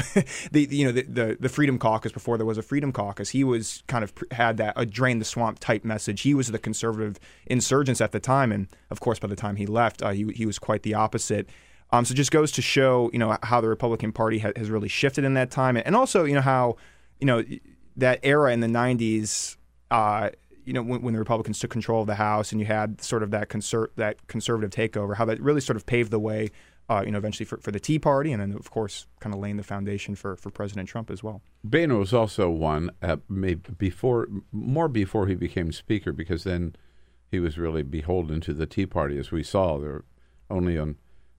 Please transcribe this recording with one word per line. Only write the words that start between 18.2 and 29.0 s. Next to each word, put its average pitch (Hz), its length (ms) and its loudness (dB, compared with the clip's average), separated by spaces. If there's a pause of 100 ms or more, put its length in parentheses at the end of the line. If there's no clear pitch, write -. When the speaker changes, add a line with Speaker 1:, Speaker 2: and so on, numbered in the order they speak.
Speaker 1:
era 139 320 6
in 117 60 2
the 117 80 2
nineties, 113 880 0 (340)
uh, 107 380 2 (360)
you 127 60 -8
know, 127 100 0
when, 120 200 -4
when 120 120 -2
the 110 60 0
Republicans 110 400 -2
took 117 120 -4
control 113 300 0
of 104 60 -2
the 104 80 -2
House 107 380 0
and 110 80 -2
you 104 40 -2
had 107 360 -2
sort 117 200 -2
of 101 100 -2
that 104 180 -2
conser-, 113 480 -2
that 107 300 -4
conservative 110 440 -2
takeover, 104 460 -2
how 117 80 2
that 110 160 0
really 143 180 2
sort 127 160 0
of 104 100 -6
paved 120 240 2
the 110 100 0
way, 107 320 -2 (380)
uh, 104 160 2
you 104 60 -4
know, 104 60 -2
eventually 104 280 -4
for, 117 120 -8
for - 140 -8
the 101 100 -4
Tea 156 180 0
Party 147 320 2
and 107 100 -2
then, 98 120 -4
of - 180 -12
course, - 340 -4 (160)